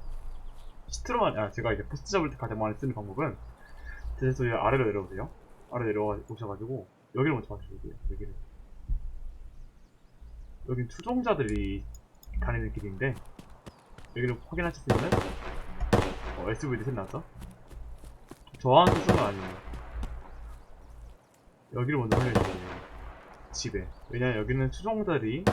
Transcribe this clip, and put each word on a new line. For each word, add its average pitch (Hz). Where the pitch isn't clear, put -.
시트로만, 220
아, 104
제가 110
이제 98
보스 -
잡을 165
때 123
가장 113
많이 107
쓰는 131
방법은, 101
제재소의 127
아래로 113
내려오세요. 98
아래 120
내려오셔가지고 107
여기를 143
먼저 104
봐주셔야 -
돼요. -
여기를. -
여긴 123
추종자들이 123
다니는 113
길인데, 107
여기를 120
확인하실 170
수 -
있는, 175
어, 92
에스브이디 117
셋 131
나왔죠? 107
저항 139
수준은 -
아니에요. 95
여기를 131
먼저 110
확인해주세요. 98
집에. 92
왜냐면 120
여기는 127
추종자들이 180